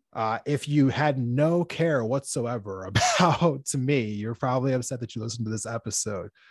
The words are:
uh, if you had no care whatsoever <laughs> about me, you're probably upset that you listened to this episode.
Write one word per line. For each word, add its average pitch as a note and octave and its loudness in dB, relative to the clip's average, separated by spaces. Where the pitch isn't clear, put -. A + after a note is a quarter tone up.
uh, A2 -2
if C#3+ -2
you C#3+ 6
had C3+ 2
no D3 2
care D#3+ 0
whatsoever A#2 -4
<laughs> A2+ 2
about D#3+ 2
me, C3 2
you're G#2+ -4
probably C3 0
upset B2+ -2
that A#2+ -8
you A2 -6
listened A2+ -4
to G#2+ -2
this A2 -4
episode. G#2+ -4